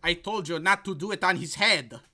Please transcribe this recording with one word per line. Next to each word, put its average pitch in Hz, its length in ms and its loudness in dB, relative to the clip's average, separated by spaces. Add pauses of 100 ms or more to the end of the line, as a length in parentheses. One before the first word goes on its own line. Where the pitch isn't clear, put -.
I 170 100 2
told 190 340 -4
you 160 120 -4
not 196 260 2
to 196 100 -4
do 175 160 -6
it 196 120 -4
on 185 140 4
his 165 180 -8
head. 147 440 2 (140)